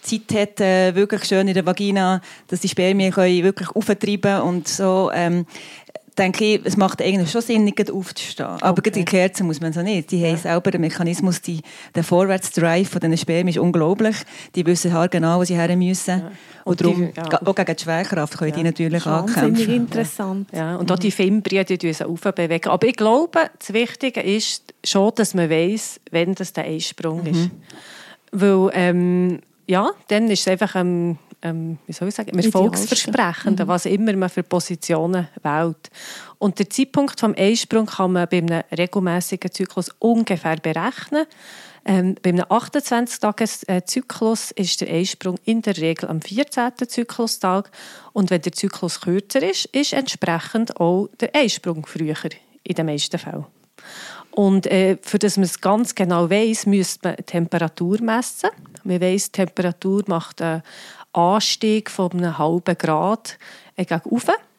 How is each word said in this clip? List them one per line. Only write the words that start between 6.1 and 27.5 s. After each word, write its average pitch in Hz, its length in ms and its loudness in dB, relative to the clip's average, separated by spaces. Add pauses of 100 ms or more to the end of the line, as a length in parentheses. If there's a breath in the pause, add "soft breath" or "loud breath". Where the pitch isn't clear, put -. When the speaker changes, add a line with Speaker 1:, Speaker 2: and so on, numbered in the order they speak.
Speaker 1:
denke 202 380 2
ich, - 100 0
es 175 120 0
macht 190 240 2
eigentlich 180 300 2
schon 233 100 0
Sinn, 220 240 2
nicht 202 120 0
gleich 208 140 0
aufzustehen. - 560 -8
Aber 95 240 0
Speaker 2:
Okay. 175 120 2
Speaker 1:
gerade 214 160 0
die 170 60 0
Kerzen 185 420 2
muss 151 140 -2
man 165 120 -2
so 170 80 -2
nicht. 185 300 -2
Die 180 100 2
Speaker 2:
Ja. 170 80 2
Speaker 1:
haben 165 80 0
selber 170 340 0
einen 175 100 0
Mechanismus, 175 600 0
die, 165 200 -6 (340 loud breath)
der 170 100 2
Vorwärtsdrive 180 840 2
von 185 120 -4
diesen 165 160 2
Spermien 165 320 0
ist 156 80 0
unglaublich. 185 580 2 (400 loud breath)
Die 175 100 0
wissen 175 280 2
haargenau, 170 460 2
wo 180 60 2
sie 175 100 -2
her 170 220 2
müssen. 180 420 0
Speaker 2:
Ja. 170 80 -8
Speaker 1:
Und 196 40 -14 (340 loud breath)
Speaker 2:
Und 175 140 0
die, 170 40 2
Speaker 1:
darum, 175 320 2
Speaker 2:
ja. 165 80 -8
Speaker 1:
ga-, 165 260 0
auch 190 60 0
gegen 175 200 0
die - 80 -12
Schwerkraft 165 540 -2
können 156 160 -2
die 160 60 -4
Speaker 2:
Ja. 165 60 0
Speaker 1:
natürlich 165 400 0
Speaker 3:
Wahnsinnig 165 380 0
Speaker 1:
ankämpfen. 226 320 2
Speaker 3:
interessant. 208 800 -4
Speaker 2:
Ja, 165 240 -4
und 180 140 0
auch 180 60 4
Speaker 3:
Mhm. - 40 -2
Speaker 2:
die 202 100 2
Fimbrien, 196 540 2
die 185 120 -2
tun 165 160 -2
sie - 140 -6
aufbewegen. 170 640 -2
Aber 180 160 4
ich 254 80 2
glaube, 269 440 4 (180)
das - 160 -14
Wichtige 226 480 -2
ist - 520 -2 (100)
schon, 202 320 2
dass - 180 0
man 170 160 2
weiss, 170 500 0 (120)
wann 175 240 0
das 180 180 -8
der 160 120 -6
Eisprung 160 560 -6
Speaker 1:
Mhm. 165 60 -4
Speaker 2:
ist. 170 220 0 (840 loud breath)